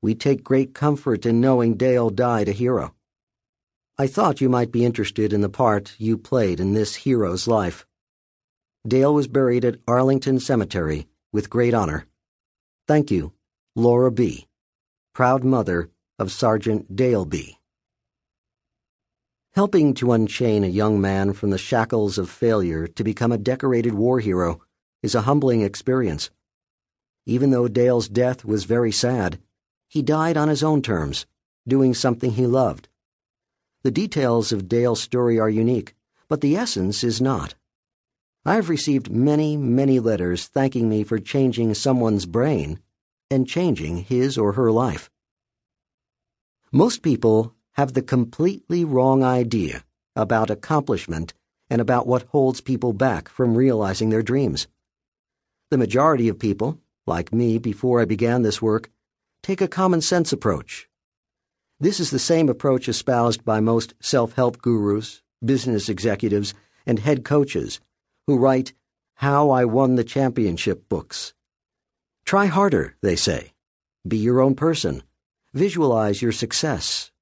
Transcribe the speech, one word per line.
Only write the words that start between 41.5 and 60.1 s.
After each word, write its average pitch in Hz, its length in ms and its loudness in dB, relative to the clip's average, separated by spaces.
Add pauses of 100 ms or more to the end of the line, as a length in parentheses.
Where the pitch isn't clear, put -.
someone's 113 520 0
brain 90 540 -2 (500)
and 131 160 0
changing 90 520 -2
his 127 380 -2
or 104 180 0
her 113 180 2
life. 113 360 -2 (1600)
Most 190 300 2
people 117 520 2 (200)
have 139 180 0
the 131 100 -2
completely 160 840 -2
wrong 135 380 4
idea 117 640 0 (320)
about 110 340 0
accomplishment 98 840 -4 (360)
and 117 100 0
about 120 280 0
what 123 220 0
holds 131 300 2
people 123 320 -4
back 101 360 -2
from 120 260 0
realizing 110 560 0
their 110 140 0
dreams. 113 420 -2 (1040)
The 143 80 0
majority 123 500 2
of 98 120 -4
people, 110 400 -2 (260)
like 85 260 -4
me 113 260 2
before 120 420 0
I 113 60 2
began 117 360 0
this 107 180 0
work, 113 300 -2 (540)
take 190 160 -4
a 190 80 0
common 185 320 0
sense 170 320 0